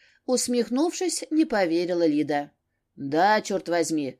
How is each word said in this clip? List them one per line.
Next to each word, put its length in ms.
— 260
усмехнувшись, 1040
не 160
поверила 600
Лида. 440
Да, 440
чёрт 280
возьми 520